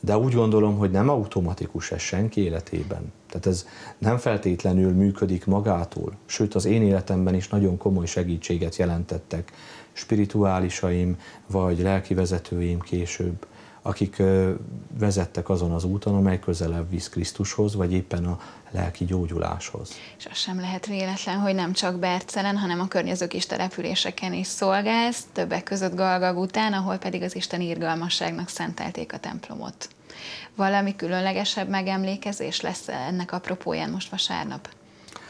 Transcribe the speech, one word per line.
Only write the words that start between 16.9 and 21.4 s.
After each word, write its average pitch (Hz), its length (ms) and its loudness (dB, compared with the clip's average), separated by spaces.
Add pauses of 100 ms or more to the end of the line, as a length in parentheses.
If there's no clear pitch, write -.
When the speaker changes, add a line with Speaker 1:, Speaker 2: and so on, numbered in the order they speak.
Speaker 1:
Krisztushoz, 101 680 -2
vagy 90 180 2
éppen 90 320 0
a 87 140 -2 (320)
lelki 87 340 -2
gyógyuláshoz. 85 840 -4 (260)
Speaker 2:
És - 140 -16
az - 60 -8
sem 185 220 -4
lehet 180 260 -6
véletlen, 190 540 -2
hogy 196 160 2